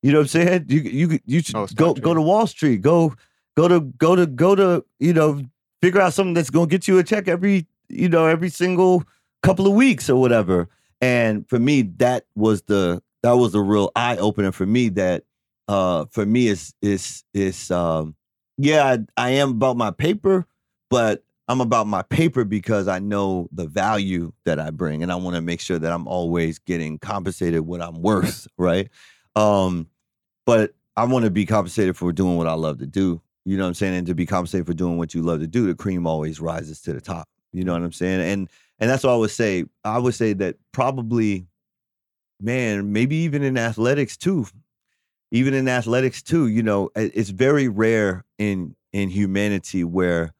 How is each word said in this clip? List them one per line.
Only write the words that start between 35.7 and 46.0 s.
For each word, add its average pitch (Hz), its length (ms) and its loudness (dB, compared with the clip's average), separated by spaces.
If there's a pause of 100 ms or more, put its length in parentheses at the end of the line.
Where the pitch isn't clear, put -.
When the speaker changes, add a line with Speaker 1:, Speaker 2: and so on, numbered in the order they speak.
Speaker 1:
cream 87 320 -6
always 78 360 -6
rises 80 400 -10
to 82 100 -8
the 67 80 -10
top, 85 260 -12 (280)
you 92 100 -6
know 92 80 -4
what 85 100 -2
I'm 85 100 -6
saying? 92 280 -4
And, 92 300 -4 (280)
and 113 100 0
that's 131 160 0
what 127 80 4
I 120 40 2
would 110 140 0
say. 98 340 -2 (200)
I 107 140 -2
would 123 160 -2
say 110 200 0
that 92 220 -4 (160)
probably, 117 760 -2 (920)
man, 104 520 -2
maybe 131 240 0
even 151 260 -2
in 131 160 0
athletics 117 580 -2
too, 175 300 -2 (840)
even 131 240 0
in 131 140 0
athletics 123 540 -2